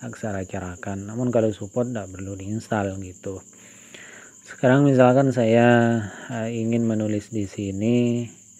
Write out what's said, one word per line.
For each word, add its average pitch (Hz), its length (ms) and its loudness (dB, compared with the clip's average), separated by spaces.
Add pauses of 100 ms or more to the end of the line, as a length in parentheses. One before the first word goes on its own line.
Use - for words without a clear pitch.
aksara 107 400 -8
carakan. 95 640 -10
Namun 120 240 -4
kalau 110 160 2
support 107 400 -6
tidak 101 240 -10
perlu 95 240 -10
diinstal 101 640 -4
gitu. 95 400 -12 (1040)
Sekarang 135 400 2
misalkan 131 460 6
saya, 117 720 4 (260)
eh, 113 220 -6 (100)
ingin 117 220 0
menulis 107 480 -2
di 104 160 -6
sini, 117 800 -2 (340)